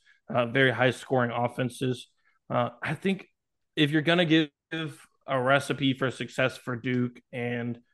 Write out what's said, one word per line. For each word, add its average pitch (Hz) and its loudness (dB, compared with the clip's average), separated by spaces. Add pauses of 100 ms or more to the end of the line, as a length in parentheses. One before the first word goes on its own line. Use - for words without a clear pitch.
(340)
uh, 120 2
very 131 4
high 123 2
scoring 120 -2
offenses. 123 -4 (420)
Uh, 123 0 (120)
I 151 -4
think 196 -4 (480)
if 147 2
you're 156 2
gonna 170 4
give 156 4 (800)
a 135 0
recipe 135 2
for 131 0
success 127 -2
for 123 -8
Duke, 123 -2 (140)
and 120 -6
I'm - -20 (120)